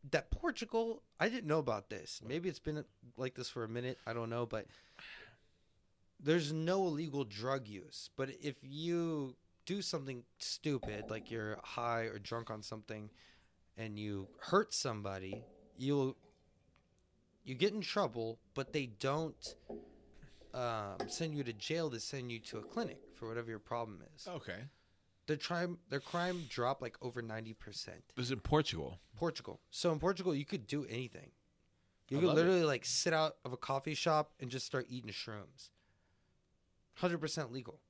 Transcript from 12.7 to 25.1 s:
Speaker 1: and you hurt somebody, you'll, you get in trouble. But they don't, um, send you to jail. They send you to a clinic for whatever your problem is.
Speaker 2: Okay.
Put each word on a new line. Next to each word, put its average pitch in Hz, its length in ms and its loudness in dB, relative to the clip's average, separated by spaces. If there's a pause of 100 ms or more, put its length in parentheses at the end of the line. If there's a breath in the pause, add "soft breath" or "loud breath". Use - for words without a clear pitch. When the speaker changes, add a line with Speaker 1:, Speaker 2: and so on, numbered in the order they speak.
Speaker 1:
and 110 200 -6
you 101 300 -2 (120)
hurt 208 340 4
somebody, 101 680 -2 (340)
you'll, 135 380 4 (1300)
you 131 120 -6
get 190 180 4
in 214 80 -2
trouble. 117 580 0 (140)
But - 200 -2
they 143 140 2
don't, 139 680 0 (1000 loud breath)
um, 110 440 -2 (100)
send 160 280 -2
you 143 80 0
to 120 100 -2
jail. 156 360 0
They 120 100 -4
send 123 320 -4
you 117 80 -4
to - 200 -8
a - 40 -8
clinic - 360 -4 (160)
for 117 120 -8
whatever 117 220 -4
your 110 100 -4
problem 113 400 -4 (160)
is. - 120 -14
Speaker 2:
Okay. 120 380 -6 (600)